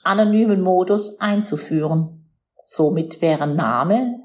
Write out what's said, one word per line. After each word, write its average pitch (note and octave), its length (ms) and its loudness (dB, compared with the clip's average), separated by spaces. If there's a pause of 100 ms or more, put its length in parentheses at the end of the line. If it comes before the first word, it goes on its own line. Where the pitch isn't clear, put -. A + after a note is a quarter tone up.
anonymen G#3 560 2
Modus F#3 580 0
einzuführen. D#3+ 1120 -4 (360)
Somit D#3+ 540 -2
wären D3 360 0
Name, E3+ 680 0